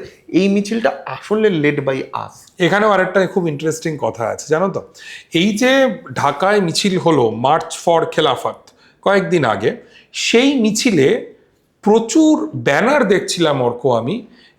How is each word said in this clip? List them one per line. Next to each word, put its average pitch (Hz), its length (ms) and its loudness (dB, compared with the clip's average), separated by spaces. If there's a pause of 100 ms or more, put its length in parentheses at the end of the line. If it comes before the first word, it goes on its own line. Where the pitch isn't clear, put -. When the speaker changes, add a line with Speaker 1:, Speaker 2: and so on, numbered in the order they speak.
(280)
Speaker 1:
এই 190 200 0
মিছিলটা 208 580 -2
আসলে 214 420 -2
led 147 360 0
by 135 100 -2
us। - 640 -10
Speaker 2:
এখানেও 190 320 2
আরেকটা 185 360 2
খুব 170 220 -2
ইন্টারেস্টিং 156 500 -4
কথা 117 260 -4
আছে, 101 240 -6
জানো 160 200 0
তো? 151 140 -6 (500)
এই 196 240 0
যে 254 420 2 (140)
ঢাকায় 185 480 0
মিছিল 185 380 0
হলো, 151 240 2
March 131 520 0 (120)
for 165 260 2
Khilafat, 131 600 -2 (300)
কয়েকদিন 180 420 2
আগে, 113 320 0 (360)
সেই 269 480 2
মিছিলে 214 760 0 (480)
প্রচুর 277 720 2
ব্যানার 185 540 2
দেখছিলাম, 151 540 0
অর্ক, 120 240 -2
আমি, 123 400 -2 (320)